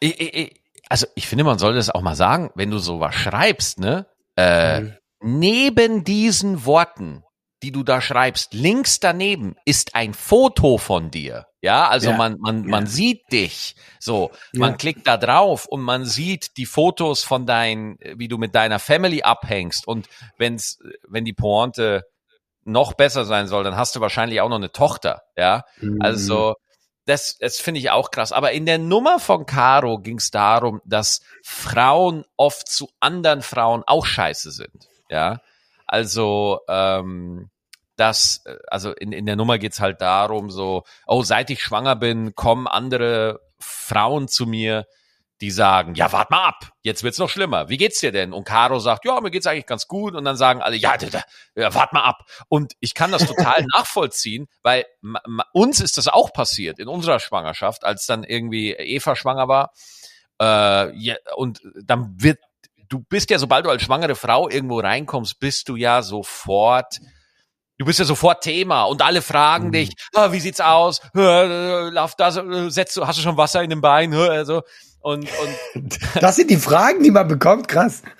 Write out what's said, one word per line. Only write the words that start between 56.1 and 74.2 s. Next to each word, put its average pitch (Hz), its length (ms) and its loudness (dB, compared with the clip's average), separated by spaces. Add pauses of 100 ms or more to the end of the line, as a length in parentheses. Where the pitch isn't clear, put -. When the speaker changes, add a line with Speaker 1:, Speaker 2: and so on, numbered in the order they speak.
Speaker 1:
passiert 98 480 -6
in 107 80 -14
unserer 160 320 -2
Schwangerschaft, 95 640 -6
als 101 220 -4
dann 110 180 -4
irgendwie 113 480 -6
Eva 131 420 -4
schwanger 131 320 -2
war. 135 260 2 (680)
Äh, 104 560 2
ja, 113 180 -8 (220)
und 123 240 -6 (200)
dann 113 360 -2
wird, 147 220 4 (500)
du 135 120 -8
bist 190 300 -2
ja, 202 80 4
sobald 135 280 2
du 165 40 0
als 127 120 0
schwangere 143 340 0
Frau 127 320 0
irgendwo 123 320 -4
reinkommst, 117 600 -4
bist - 280 -6
du 127 80 -8
ja 120 260 2
sofort 104 960 -2 (840)
du - 20 -4
bist 156 120 2
ja 180 80 2
sofort 156 360 2
Thema 165 420 0
und 139 180 0
alle 170 180 2
fragen 151 460 2
Speaker 2:
Mhm. 170 60 -4
Speaker 1:
dich, 160 200 0 (220)
"Ah, 202 180 4
wie 185 80 -4
sieht's 180 220 -4
aus? 165 400 4 (100)
Hör, 180 320 6
äh, 175 460 -2
lauf 165 240 -2
das, 175 240 2
äh, 180 320 -4
setzt 180 260 -4
du, 165 100 -2
hast 156 120 -2
du 160 40 -4
schon 165 140 0
Wasser 151 260 2
in 170 60 -4
den 156 140 -4
Beinen?" 151 320 4
Hör, 170 160 4